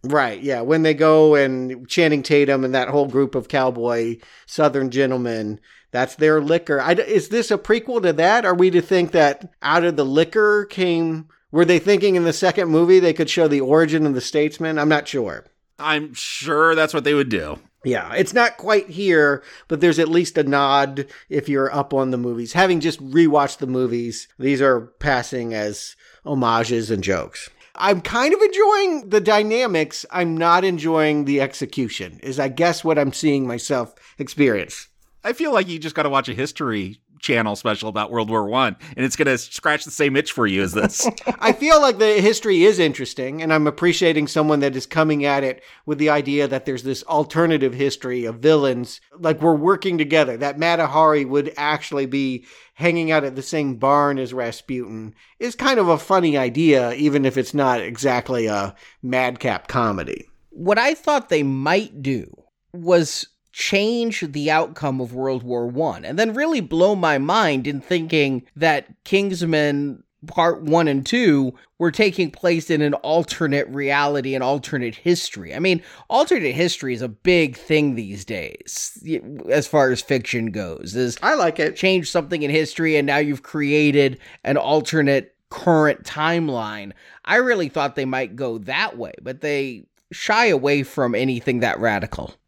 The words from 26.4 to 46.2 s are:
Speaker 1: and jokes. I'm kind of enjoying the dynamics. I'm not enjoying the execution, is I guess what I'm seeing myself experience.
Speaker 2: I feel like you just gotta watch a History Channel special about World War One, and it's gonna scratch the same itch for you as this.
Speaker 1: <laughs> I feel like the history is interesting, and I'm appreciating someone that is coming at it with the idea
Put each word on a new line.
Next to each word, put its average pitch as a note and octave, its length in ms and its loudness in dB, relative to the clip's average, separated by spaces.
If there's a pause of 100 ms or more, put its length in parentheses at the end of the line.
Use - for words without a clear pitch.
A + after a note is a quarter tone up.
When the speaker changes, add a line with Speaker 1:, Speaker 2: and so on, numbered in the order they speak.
Speaker 1:
and G2+ 140 -2
jokes. F2+ 460 -6 (320)
I'm F#3+ 200 2
kind B3+ 320 0
of G#4+ 80 2
enjoying G4+ 680 2
the G#3 120 2
dynamics. G#3+ 920 0
I'm E3+ 240 -2
not E3+ 300 4
enjoying D#3 580 2
the C#3 160 0
execution, B2+ 840 -6
is C3+ 160 -8
I C3+ 120 0
guess E3 340 0
what D#3 160 2
I'm C#3 140 0
seeing C#3+ 340 0
myself A#2+ 480 -6 (220)
experience. B2+ 720 -2 (340)
Speaker 2:
I A3 80 -4
feel D4 220 -2
like F#3+ 160 0
you E3 100 -8
just D3+ 160 -10
gotta D3 140 -2
watch C3+ 180 0
a B2 60 -8
History A2+ 640 -6 (220)
Channel A2 360 0
special A2 320 -4
about G#2+ 220 -6
World A2+ 180 -2
War G#2+ 180 0
One, A#2 300 -2 (180)
and B2+ 100 -2
it's B2+ 120 -4
gonna C#3 200 2
scratch - 460 -4
the D3+ 80 -16
same C#3+ 240 0
itch - 160 -2
for A#2 160 0
you F#2+ 160 0
as F2+ 80 -2
this. G#2+ 340 -2 (180)
Speaker 1:
<laughs> - 160 -6
I A3 120 2
feel D4+ 300 4
like B3 180 2
the G#3+ 220 4
history G3+ 420 2
is G3 160 6
interesting, C#3 640 -4
and D#3+ 120 0
I'm D3+ 140 4
appreciating D#3+ 600 0
someone D3+ 340 2
that C3+ 160 -2
is B2+ 80 -8
coming D#3 400 0
at C#3 180 0
it C3 180 -4 (240)
with D3+ 120 -4
the D3+ 120 2
idea C#3+ 380 0